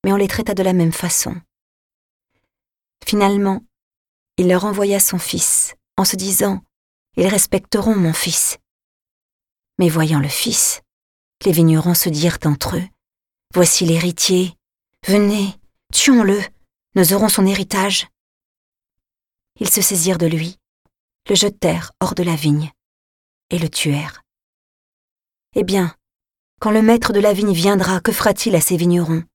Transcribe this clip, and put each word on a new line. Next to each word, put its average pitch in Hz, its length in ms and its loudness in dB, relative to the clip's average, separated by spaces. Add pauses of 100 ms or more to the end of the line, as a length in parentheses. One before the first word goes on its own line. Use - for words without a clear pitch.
Mais 196 100 0
on 202 40 2
les 196 120 0
traita 208 260 -4
de 190 80 -2
la 185 100 2
même 170 200 2
façon. - 420 -4 (1700)
Finalement, 202 560 0 (800)
il 180 100 2
leur 180 160 2
envoya 202 340 -2
son 185 200 0
fils, - 560 -4 (240)
en 190 80 0
se - 100 -2
disant, « 190 460 -2 (540)
Ils 170 100 2
respecteront 202 720 0
mon 165 180 0
fils. » - 440 -4 (1200)
Mais 175 120 4
voyant 156 300 0
le 143 80 -2
fils, - 520 -2 (640)
les 190 80 2
vignerons 160 420 4
se - 140 0
dirent 160 380 -2
entre - 320 -4
eux, « 185 100 -8 (680)
Voici 180 300 2
l'héritier, 175 720 0 (520)
venez, 202 480 0 (380)
tuons-le, 208 480 4 (540)
nous 180 180 4
aurons 202 160 2
son 196 160 2
héritage. » 196 640 -2 (1500)
Ils 196 100 -2
se 202 120 0
saisirent 180 360 0
de 170 80 0
lui, 165 300 -4 (720)
le 202 60 0
jetèrent 185 680 -2
hors 180 140 -2
de 180 80 -4
la 170 140 0
vigne 147 340 0 (800)
et 175 100 -4
le 160 120 -2
tuèrent. 147 520 -4 (1300)
Eh 202 100 0
bien, 185 300 -2 (680)
quand 214 100 -2
le 214 120 4
maître 233 300 2
de 202 80 2
la 208 120 4
vigne 202 200 0
viendra, 185 480 0
que 226 120 -2
fera-t-il 208 420 0
à 160 60 4
ces 180 160 0
vignerons ? 170 460 0 (120)